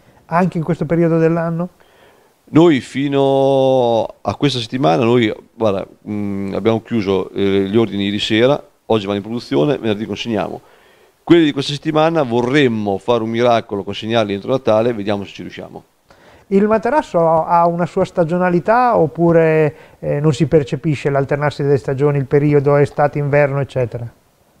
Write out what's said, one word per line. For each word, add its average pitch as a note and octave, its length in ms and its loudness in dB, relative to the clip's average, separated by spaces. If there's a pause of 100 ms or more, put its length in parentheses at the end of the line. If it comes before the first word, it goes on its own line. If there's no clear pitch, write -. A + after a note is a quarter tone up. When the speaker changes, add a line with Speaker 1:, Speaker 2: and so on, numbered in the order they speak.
(260)
Speaker 1:
Anche F3 320 -2
in D#3 60 -4
questo E3 220 -4
periodo E3 320 0
dell'anno? E3 500 -2 (800)
Speaker 2:
Noi D#3 320 4
fino C3+ 1300 2 (140)
a G2+ 160 -4
questa C3 240 0
settimana, C#3 440 0
noi, A#2 280 2 (220)
guarda, G#2 320 -2 (220)
mm, G2+ 460 -6
abbiamo G#2+ 280 0
chiuso, G2 500 -2
eh, G2 360 0
gli G2+ 80 -2
ordini G2+ 280 0
ieri G2+ 160 -4
sera, A#2+ 420 0 (240)
oggi A2 200 0
vanno G2+ 100 -2
in G2 80 -4
produzione, C3+ 540 -2
venerdì G#2+ 280 -4
consegniamo. G2 540 -6 (640)
Quelli E3 200 4
di C#3+ 80 0
questa C#3 200 -6
settimana D#3 500 0
vorremmo A#2+ 760 0
fare A#2+ 260 0
un A2+ 60 -6
miracolo, A2+ 520 0
consegnarli G#2 520 -4
entro G2+ 160 -8
Natale, A#2+ 420 0
vediamo G2+ 320 -6
se F#2+ 80 -14
ci - 100 -16
riusciamo. F2+ 400 -14 (640)
Speaker 1:
Il G3+ 200 2
materasso A3 500 0
ha E3 480 2
una E3+ 200 0
sua F#3 180 -2
stagionalità F3+ 920 0
oppure, D#3+ 800 2 (240)
eh, D3 220 -4
non D#3 120 2
si D#3 140 0
percepisce C#3+ 640 0
l'alternarsi C#3+ 540 -2
delle C#3+ 140 4
stagioni, C#3+ 400 0
il C3+ 80 -2
periodo D3 500 2
estate, C#3+ 420 2
inverno, C#3+ 420 2
eccetera? A#2+ 480 -6 (520)